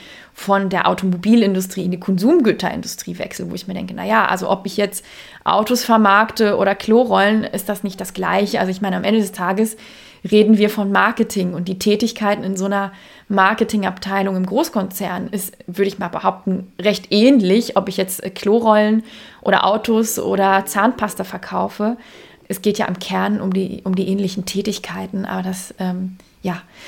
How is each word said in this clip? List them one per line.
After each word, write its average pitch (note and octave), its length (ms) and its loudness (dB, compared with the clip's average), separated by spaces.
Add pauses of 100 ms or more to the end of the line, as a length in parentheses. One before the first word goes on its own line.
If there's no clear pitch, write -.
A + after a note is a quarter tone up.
(340)
von G3 360 0
der F3+ 200 2
Automobilindustrie F#3+ 960 2
in F3+ 60 0
die F3+ 100 -4
Konsumgüterindustrie F#3+ 1160 0
wechsle, - 320 -10
wo F3+ 60 -8
ich F#3 120 -12
mir F#3 60 -8
denke, F#3 220 -8
„Na F3+ 100 -8
ja, G#3+ 200 2
also F#3 240 -2
ob F#3 160 -2
ich G3 100 -8
jetzt G3+ 300 -4 (400)
Autos G#3+ 400 0
vermarkte G#3+ 720 4
oder G3 180 2
Klorollen, G#3+ 720 2
ist - 240 -6
das G3+ 140 -6
nicht F#3+ 180 -8
das F#3 120 -10
Gleiche?“ F#3+ 460 0
Also F#3+ 120 0
ich F#3 100 -6
meine, F#3+ 160 -2
am F#3 80 -4
Ende G#3+ 160 4
des F#3+ 100 -4
Tages F#3+ 460 -2 (520)
reden G#3+ 280 6
wir G#3 120 2
von G3+ 220 -2
Marketing G3 600 0
und F3 140 -6
die F#3 120 -6
Tätigkeiten G#3 640 0
in F#3+ 140 -4
so F#3+ 80 -2
einer G3 260 -2 (380)
Marketingabteilung G3 1080 0
im F#3 100 0
Großkonzern F#3+ 800 -2
ist, - 280 -8 (120)
würde F#3+ 200 0
ich F#3+ 120 -6
mal F3+ 80 -4
behaupten, F#3+ 720 -4
recht G#3 320 0
ähnlich, A3 640 4
ob G3 120 0
ich F#3 80 -6
jetzt, F#3+ 260 -4
äh, F#3+ 60 -8
Klorollen G#3+ 720 2 (380)
oder - 240 2
Autos A3 540 0
oder G3 460 2
Zahnpasta G#3 580 -2
verkaufe. F#3+ 760 -4 (500)
Es F#3 140 -8
geht G3+ 160 0
ja - 100 -2
im F3+ 120 -6
Kern F#3+ 420 -2
um F#3+ 120 -2
die, F#3+ 300 -4
um F#3+ 120 -2
die F#3 120 0
ähnlichen F#3+ 380 -2
Tätigkeiten, F#3+ 800 -6
aber F#3+ 180 -6
das, F#3 360 -8
ähm, F#3 380 -4 (240)
ja, F3 200 -6 (260)